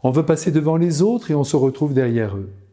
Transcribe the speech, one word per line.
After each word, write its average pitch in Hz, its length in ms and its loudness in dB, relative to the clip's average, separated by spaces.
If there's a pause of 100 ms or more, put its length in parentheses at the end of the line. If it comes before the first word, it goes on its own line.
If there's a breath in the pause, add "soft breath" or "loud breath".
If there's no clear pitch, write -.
On 131 80 2
veut 147 160 2
passer 160 240 0
devant 156 260 0
les 165 240 0
autres 226 300 0
et 156 40 0
on 143 100 2
se 143 120 -2
retrouve 135 380 0
derrière 117 420 0
eux. 98 140 -10 (220)